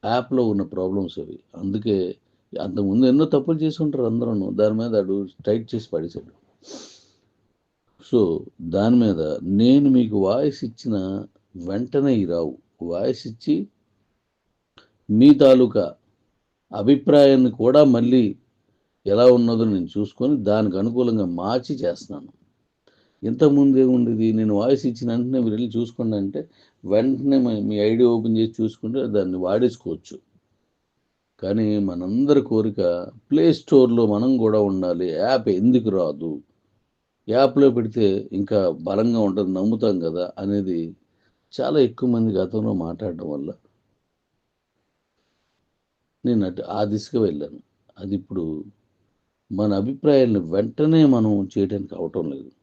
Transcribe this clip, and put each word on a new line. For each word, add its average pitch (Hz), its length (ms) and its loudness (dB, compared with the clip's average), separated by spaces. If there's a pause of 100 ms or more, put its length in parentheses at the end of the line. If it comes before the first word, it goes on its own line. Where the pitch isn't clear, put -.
యాప్‌లో 123 440 -2
ఉన్న 101 180 -2
ప్రాబ్లమ్స్ 92 540 -6
అవి. 76 200 -14 (160)
అందుకే 101 420 -4 (560)
అంతకుముందు 101 540 -2
ఎన్నో 139 200 4
తప్పులు 156 320 0
చేసి 156 220 -4
ఉంటారు 131 260 -2
అందరూను. 113 460 -2
దాని 107 220 2
మీద 113 220 -4
అడు 98 200 0 (260)
టైట్ 113 260 -2
చేసి 110 200 -8
పడేశాడు. - 440 -8 (1700)
So 123 140 2 (460)
దాని 101 300 2
మీద 104 240 2 (340)
నేను 131 360 4
మీకు 117 300 2
వాయిస్ 131 440 -2
ఇచ్చిన 113 320 -6 (640)
వెంటనే 123 540 -2
ఈ 104 100 0
రావు. 85 280 -4 (300)
వాయిస్ 92 440 -4
ఇచ్చి 117 280 -4 (1500)
మీ 113 260 6
తాలూకా 127 500 4 (880)
అభిప్రాయాన్ని 135 800 4
కూడా 131 320 2
మళ్ళీ 123 400 2 (840)
ఎలా 107 220 4
ఉన్నదో 117 360 4
నేను 95 240 -2
చూసుకొని 123 460 -2 (100)
దానికి 104 340 0
అనుకూలంగా 113 560 -2
మార్చి 117 400 -6
చేస్తున్నాను. - 560 -10 (920)
ఇంతకుముందు 139 560 4
ఏముండేది, 120 540 2
నేను 110 220 0
వాయిస్ 123 320 0
ఇచ్చిన 120 240 -4
వెంటనే 123 300 -2
మీరు 113 140 0
వెళ్ళి 113 160 -4
చూసుకోండి 117 460 -4
అంటే 101 240 -6 (440)
వెంటనే 127 540 0
మీ, 120 220 0
మీ 104 200 -4
ఐడీ 113 240 2
ఓపెన్ 117 320 2
చేసి 113 180 -2
చూసుకుంటే 113 540 -6
దాన్ని 92 300 -2
వాడేసుకోవచ్చు. 98 800 -4 (1300)
కానీ 107 240 -2 (140)
మనందరి 101 640 0
కోరిక 107 380 -2 (440)
ప్లే 156 280 0
స్టోర్‌లో 120 540 4
మనం 107 300 0
కూడా 107 240 2
ఉండాలి. 92 540 -2
యాప్ 113 360 0
ఎందుకు 110 400 2
రాదు, 80 420 -4 (960)
యాప్‌లో 135 420 4
పెడితే 113 360 0 (260)
ఇంకా 101 260 -2 (220)
బలంగా 110 400 0
ఉంటుంది, 95 320 -2
నమ్ముతాం 104 480 -2
కదా 82 240 -4 (140)
అనేది 98 400 -4 (760)
చాలా 139 260 -2
ఎక్కువ 120 300 0
మంది 113 220 0
గతంలో 104 420 -2
మాట్లాడడం 85 540 -8
వల్ల 71 200 -10 (2750)
నేను 117 200 0
అటు 90 240 -8
ఆ 104 160 -6
దిశగా 110 360 -4
వెళ్ళాను. 78 400 -4 (360)
అది 98 180 -8
ఇప్పుడు 92 300 -6 (1040)
మన 104 240 -2
అభిప్రాయాలను 127 760 2
వెంటనే 117 580 0
మనం 117 260 2 (160)
చేయడానికి 98 460 -4
అవటం 85 360 -6
లేదు. 67 200 -14 (120)